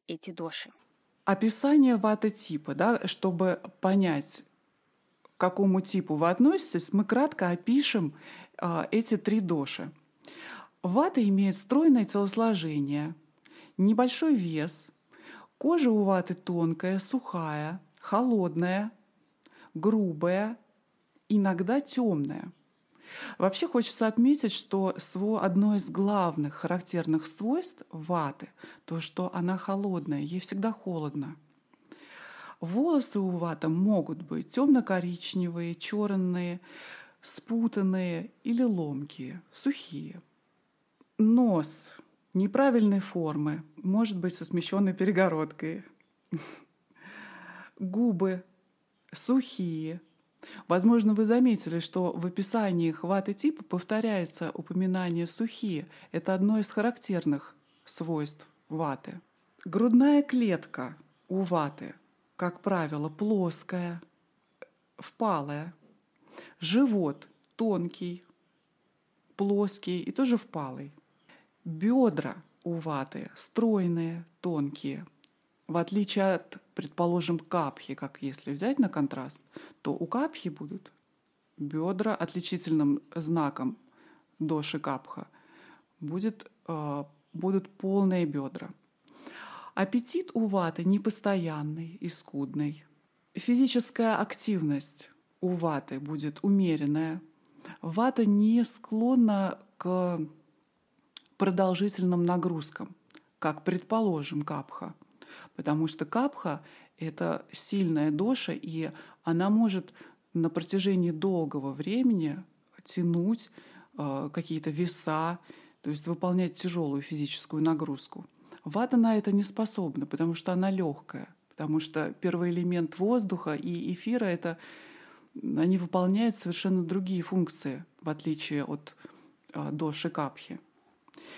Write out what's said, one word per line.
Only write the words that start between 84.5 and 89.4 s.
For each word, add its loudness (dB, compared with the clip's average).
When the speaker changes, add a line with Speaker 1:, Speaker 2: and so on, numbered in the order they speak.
Speaker 2:
капха -8
будет, -6
э, -4
будут 0
полные 2
бёдра. -6